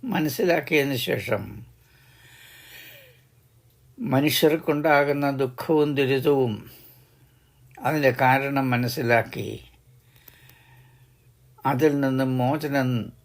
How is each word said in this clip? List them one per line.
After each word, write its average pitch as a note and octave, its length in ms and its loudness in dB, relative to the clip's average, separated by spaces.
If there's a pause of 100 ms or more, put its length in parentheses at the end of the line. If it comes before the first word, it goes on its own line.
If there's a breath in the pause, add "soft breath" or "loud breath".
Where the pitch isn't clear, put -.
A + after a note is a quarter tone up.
(120)
മനസ്സിലാക്കിയതിന് D3+ 840 0 (100)
ശേഷം - 340 -4 (2500 loud breath)
മനുഷ്യർക്കുണ്ടാകുന്ന D3 1300 2 (160)
ദുഃഖവും D3 560 0
ദുരിതവും C3+ 560 2 (1300 soft breath)
അതിൻ്റെ C#3 260 2 (100)
കാരണം C3+ 520 2
മനസ്സിലാക്കി A#2 760 0 (2250 soft breath)
അതിൽ D3 220 2 (120)
നിന്ന് C3 200 0 (160)
മോചനം C#3 480 0 (360)